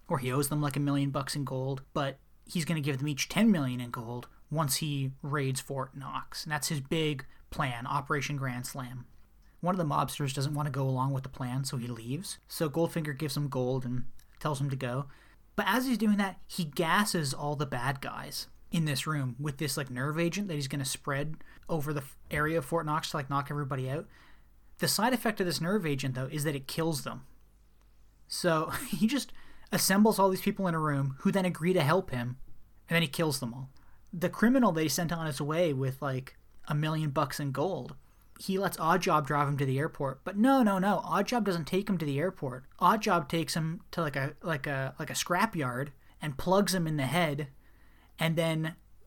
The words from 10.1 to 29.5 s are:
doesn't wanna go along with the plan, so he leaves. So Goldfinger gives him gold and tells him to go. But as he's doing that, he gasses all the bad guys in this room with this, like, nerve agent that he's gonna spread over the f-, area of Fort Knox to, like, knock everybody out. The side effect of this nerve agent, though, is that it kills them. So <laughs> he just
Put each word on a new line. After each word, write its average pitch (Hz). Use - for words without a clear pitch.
doesn't 143
wanna 147
go 135
along 131
with 135
the 135
plan, 131
so 135
he 117
leaves. 123
So 160
Goldfinger 160
gives 151
him 147
gold 127
and 123
tells 147
him 143
to 135
go. 131
But 202
as 254
he's 240
doing 208
that, 196
he -
gasses 165
all 147
the 143
bad 135
guys -
in 165
this 143
room 135
with 143
this, 151
like, 135
nerve 143
agent 170
that 170
he's 143
gonna 139
spread 147
over 156
the 143
f-, -
area 156
of -
Fort 165
Knox 151
to, 165
like, 131
knock 139
everybody 139
out. 147
The 165
side 233
effect 240
of 180
this 143
nerve 175
agent, 139
though, 131
is 151
that 147
it 139
kills 160
them. -
So 160
<laughs> -
he 196
just 262